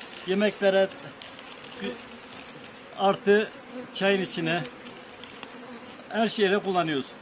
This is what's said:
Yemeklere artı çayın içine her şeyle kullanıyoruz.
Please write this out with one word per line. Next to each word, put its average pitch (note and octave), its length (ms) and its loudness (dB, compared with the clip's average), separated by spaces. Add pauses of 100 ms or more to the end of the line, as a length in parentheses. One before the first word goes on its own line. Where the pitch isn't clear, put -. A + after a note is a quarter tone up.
(260)
Yemeklere G3 640 4 (2000)
artı G3+ 520 6 (440)
çayın G3 280 4
içine E3 400 0 (1500)
her G#3+ 200 2
şeyle G3+ 300 4
kullanıyoruz. E3+ 480 2 (160)